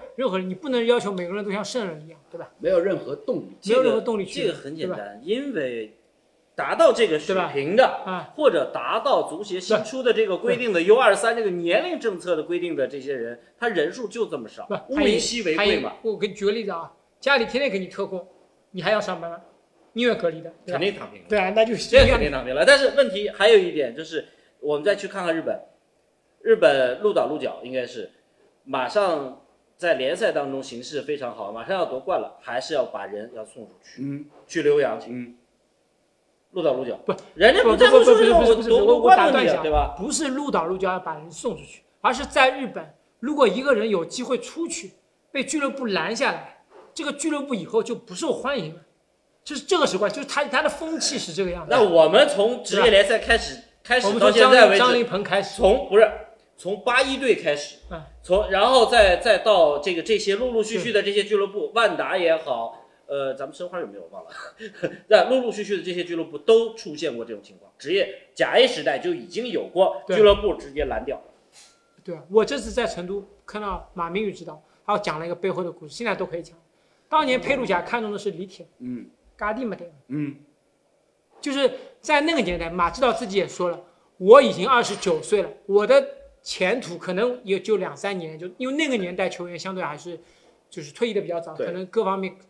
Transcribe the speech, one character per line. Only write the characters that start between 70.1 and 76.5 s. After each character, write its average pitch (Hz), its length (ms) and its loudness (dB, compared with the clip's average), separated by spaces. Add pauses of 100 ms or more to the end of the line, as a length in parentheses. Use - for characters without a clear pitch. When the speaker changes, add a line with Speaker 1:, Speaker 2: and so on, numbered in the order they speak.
Speaker 3:
乐 202 120 8
部 202 200 -2
直 143 160 -14
接 143 140 -4
拦 117 180 -6
掉。 135 180 -8 (800)
Speaker 1:
对。 175 120 -14
对 - 20 -10
啊， 147 160 -18
我 214 140 4
这 277 120 -4
次 220 140 -8
在 240 160 -2
成 175 180 -8
都 196 220 -8 (180)
看 208 160 -12
到 190 320 -8
马 170 160 -6
明 202 140 -4
宇 196 80 -4
指 165 140 -18
导， 156 180 -18 (220)
他 208 120 0
讲 170 220 -4
了 165 60 -10
一 - 20 -8
个 175 80 -6
背 185 160 -4
后 170 100 -6
的 175 80 -8
故 - 160 -16
事， 143 80 -20
现 233 120 -10
在 202 100 -2
都 185 100 -6
可 170 120 -10
以 170 40 -10
讲。 - 160 -20 (520)